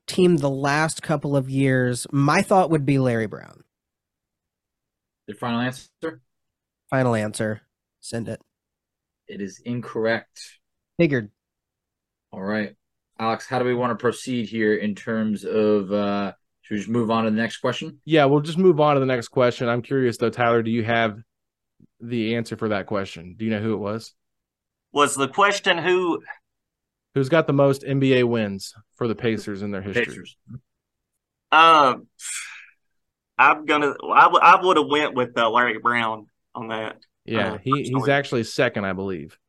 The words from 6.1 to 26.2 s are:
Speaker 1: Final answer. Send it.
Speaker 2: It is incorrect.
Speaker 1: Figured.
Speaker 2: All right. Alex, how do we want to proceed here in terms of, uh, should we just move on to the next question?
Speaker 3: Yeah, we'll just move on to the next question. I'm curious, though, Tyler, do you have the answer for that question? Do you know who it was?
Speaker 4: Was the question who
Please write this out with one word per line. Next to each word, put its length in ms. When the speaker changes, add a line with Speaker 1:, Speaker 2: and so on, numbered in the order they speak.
Speaker 1:
Final 240
answer. 460
Send 280
it. 120
Speaker 2:
It 120
is 240
incorrect. 760
Speaker 1:
Figured. 320
Speaker 2:
All 100
right. 320
Alex, 280
how 120
do 60
we 100
want 180
to 80
proceed 480
here 260
in 200
terms 500
of, 480
uh, 400
should 120
we 40
just 120
move 200
on 140
to 60
the 60
next 220
question? 460
Speaker 3:
Yeah, 220
we'll 140
just 180
move 220
on 140
to 60
the 60
next 220
question. 400
I'm 140
curious, 360
though, 120
Tyler, 320
do 80
you 140
have 340
the 360
answer 200
for 120
that 180
question? 520
Do 60
you 60
know 100
who 120
it 60
was? 340
Speaker 4:
Was 240
the 120
question 500
who 440